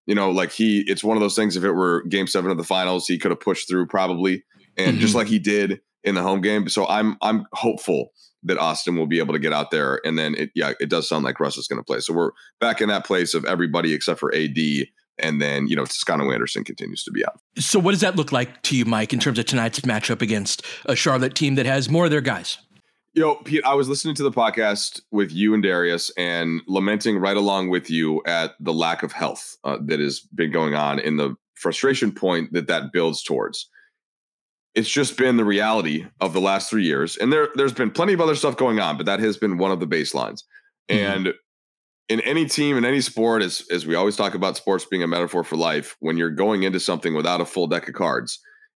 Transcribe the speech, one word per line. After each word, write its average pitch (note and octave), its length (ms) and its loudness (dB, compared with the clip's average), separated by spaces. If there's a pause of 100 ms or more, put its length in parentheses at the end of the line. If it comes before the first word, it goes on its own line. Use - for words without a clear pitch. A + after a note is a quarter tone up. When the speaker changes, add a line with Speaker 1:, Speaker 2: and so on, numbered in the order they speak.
Speaker 1:
You G#2 80 2
know, G2 160 2
like, F#2 200 0
he, G#2 360 2
it's F#2+ 160 -2
one A2 120 2
of G#2+ 60 2
those G#2 140 2
things, G#2+ 200 2
if F2+ 80 -2
it F#2+ 100 2
were F2 320 2
game F#2 200 0
seven F#2 240 0
of F2 80 0
the E2 60 -6
finals, F#2 420 0
he F2 140 -2
could F#2+ 100 0
have F2 100 -2
pushed - 300 -2
through F#2 160 2
probably. F#2 580 0 (320)
And F#3 220 2
just A2 140 2
Speaker 2:
Mm-hmm. A#2+ 80 2
Speaker 1:
like G#2 80 0
he A2 100 2
did G2+ 440 0 (220)
in G2+ 120 0
the F2 80 0
home F#2+ 180 2
game. G#2 260 2
So G2+ 200 0
I'm, G#2+ 340 2
I'm G#2+ 320 0
hopeful F#2 560 -2 (320)
that F2 160 -2
Austin E2 380 0
will D#2+ 100 0
be E2 140 0
able D#2 140 0
to D2+ 60 0
get D2+ 140 0
out D2+ 160 -2
there. C#2 340 0
And D#2+ 140 -2
then D#2 160 -2
it, D2 220 -4
yeah, C#2+ 240 0
it D2+ 100 -2
does E2 180 0
sound D#2 160 -2
like B1+ 160 -4
Russ C#2+ 200 -2
is - 80 -10
gonna B1+ 160 -6
play. B1+ 160 -4
So - 120 -6
we're E2+ 200 0 (280)
back A#2 220 0
in G#2+ 80 2
that G2+ 160 -2
place F2+ 300 0
of D#2+ 100 -2
everybody E2+ 480 0
except D#2+ 260 -2
for D#2 140 -2
A D#2 140 0
D. C#2+ 420 -2 (300)
And D2+ 200 -2
then, C#2+ 280 0
you D2+ 80 0
know, C#2 100 -2
Toscano C#2+ 460 -2
Anderson A#1 320 -4
continues - 400 -12
to - 80 -12
be - 120 -2
out. - 160 -6 (200)
Speaker 2:
So - 200 2
what F3+ 120 4
does F3+ 100 2
that F#3+ 140 2
look D3+ 160 0
like B2+ 320 -2
to C3+ 120 0
you, A#2+ 100 4
Mike, A2 280 0
in A#2+ 60 0
terms A#2+ 180 2
of A#2 80 -2
tonight's A#2 360 0
matchup A2+ 420 -2
against G#2 420 -2 (220)
a B2+ 80 2
Charlotte C3 400 2
team C#3 180 2
that C3 140 2
has C3+ 200 0
more E3 180 4
of D#3 60 4
their D3+ 80 2
guys? A#2 380 -4 (560)
Speaker 1:
Yo, D#3 220 4
Pete, D3 280 -2
I C3+ 120 4
was C#3 120 2
listening D3 280 -2
to D3+ 80 -2
the D3+ 80 2
podcast A2 680 0 (100)
with G2+ 220 2
you G#2 220 4
and G#2+ 100 4
Darius F2 540 2
and E2+ 500 -2
lamenting G2+ 500 2
right G2 200 2
along G2 320 2
with F2+ 200 -2
you D#2+ 360 0
at E2 340 -2
the D#2+ 140 -2
lack E2 300 0
of D#2 100 -8
health, - 500 -6
uh, C#2 220 -4
that D2+ 160 0
has C#2+ 180 -2
been D#2+ 320 -4
going D#2 240 0
on C#2+ 240 0
in D2+ 160 -2
the C#2+ 180 0 (200)
frustration B2+ 580 0
point F2 400 -2
that E2 160 -2
that D2 240 -2
builds E2 320 0
towards. - 460 -4 (1040)
It's A2 160 0
just C#3 260 0
been B2+ 220 4
the A2 80 4
reality G2+ 600 2 (140)
of F#2 140 0
the F#2 80 2
last G2 280 2
three A2 140 2
years. D2+ 320 2
And B2 160 0
there, D3+ 240 4
there's C#3 160 2
been A#2 180 0
plenty F3 220 0
of F3+ 80 2
other D#3+ 160 2
stuff C#3 220 0
going A#2 240 2
on, D2+ 160 -2
but E2 80 -4
that G2 160 0
has G#2+ 160 0
been G2 200 0
one F#2+ 140 2
of F2+ 80 -2
the E2+ 80 -4
baselines. D2 560 -4 (460)
Speaker 2:
Mm-hmm. G2 380 0
Speaker 1:
And F2+ 60 -2 (760)
in A2+ 100 2
any D3+ 260 0
team, C#3+ 320 0
in A#2 60 2
any C3+ 160 2
sport, A2+ 420 2
as, F2+ 300 -4
as D#2+ 160 -2
we E2 80 2
always G2+ 220 2
talk G2+ 160 0
about F#2+ 240 -2
sports F#2+ 260 0
being F2+ 200 -2
a E2+ 40 0
metaphor E2+ 380 0
for D#2+ 100 -6
life, D#2+ 460 -2
when D#2+ 160 -2
you're E2+ 140 0
going F#2+ 320 0
into F#2 180 0
something E2+ 340 -2
without E2+ 240 0
a E2+ 60 0
full F2 220 -2
deck E2+ 200 -2
of - 60 -14
cards, B1+ 480 -2 (380)